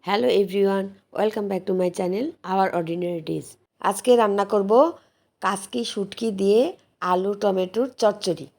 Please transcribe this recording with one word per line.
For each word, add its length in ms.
Hello 220
everyone, 600
welcome 360
back 180
to 140
my 100
channel, 360
Our 460
Ordinary 540
Days। 180
আজকে 360
রান্না 280
করব 480
কাসকি 440
শুটকি 460
দিয়ে 460
আলু 340
টমেটোর 640
চচ্চড়ি। 480